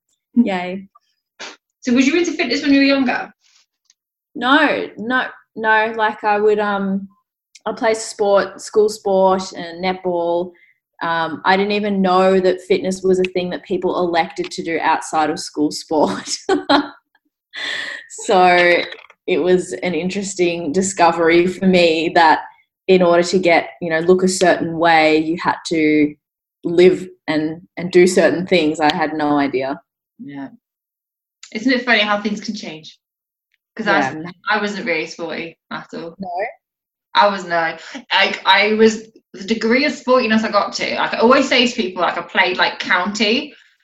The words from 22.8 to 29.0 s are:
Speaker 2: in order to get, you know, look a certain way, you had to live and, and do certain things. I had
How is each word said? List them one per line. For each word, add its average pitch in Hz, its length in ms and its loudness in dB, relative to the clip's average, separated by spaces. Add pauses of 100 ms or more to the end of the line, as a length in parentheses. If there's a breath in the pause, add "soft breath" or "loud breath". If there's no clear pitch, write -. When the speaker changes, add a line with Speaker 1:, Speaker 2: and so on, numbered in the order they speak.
Speaker 2:
in 185 160 4
order 175 220 4
to 180 140 0
get, 170 320 2 (100)
you 170 100 -6
know, 160 100 0
look 185 220 4
a 190 60 2
certain 170 500 0
way, 156 400 4
you 160 240 -2
had - 140 -2 (120)
to 151 460 2 (500)
live 175 440 4 (180)
and, 156 400 -4 (100)
and 175 140 -8
do 180 160 6
certain 175 400 2
things. 160 340 0
I 151 140 2
had 160 200 -2